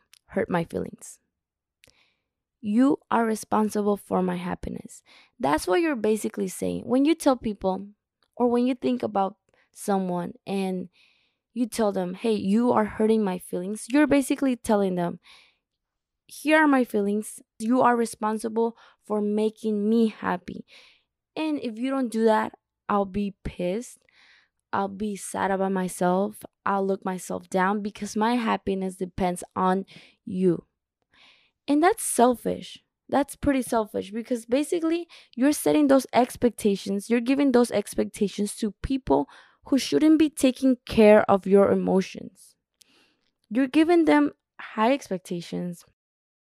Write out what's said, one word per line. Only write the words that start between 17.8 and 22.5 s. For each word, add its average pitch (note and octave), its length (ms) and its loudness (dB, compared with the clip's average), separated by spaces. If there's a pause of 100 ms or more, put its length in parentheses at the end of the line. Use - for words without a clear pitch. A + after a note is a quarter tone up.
are A#3+ 140 4
responsible A3+ 800 -4 (280)
for G#3 160 -4
making G#3 680 -2
me A3+ 180 4
happy. - 580 -6 (720)
And D4+ 240 -4
if A3 220 -8
you C4 100 -4
don't C4 220 -4
do A3 140 0
that, A3 300 2 (320)